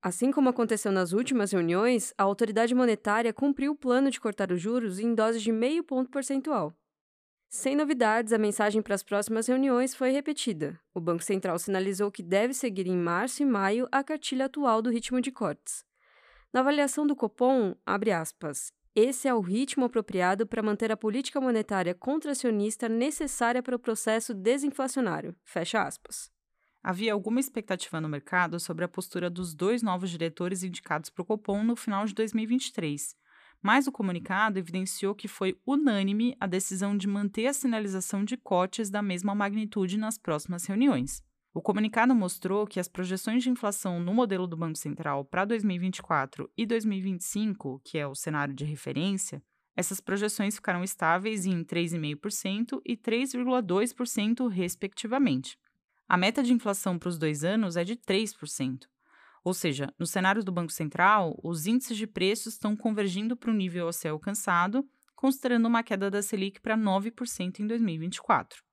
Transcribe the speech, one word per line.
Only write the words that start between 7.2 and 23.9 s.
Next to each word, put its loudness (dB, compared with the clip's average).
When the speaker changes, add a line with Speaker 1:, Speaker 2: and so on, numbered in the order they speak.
Speaker 1:
Sem -2
novidades, 2
a 4
mensagem 2
para -2
as -4
próximas -2
reuniões 2
foi 2
repetida. -2
O -4
Banco 0
Central 0
sinalizou 0
que -14
deve 2
seguir -2
em 2
março 0
e 4
maio 2
a 2
cartilha -2
atual 2
do 0
ritmo 0
de -2
cortes. -6
Na 4
avaliação 2
do 2
Copom, 2
abre 2
aspas, -6
"esse 4
é 2
o 2
ritmo 0
apropriado 0
para -4
manter 0
a 0
política -2
monetária 0
contracionista -2
necessária 0
para -2
o -4
processo -2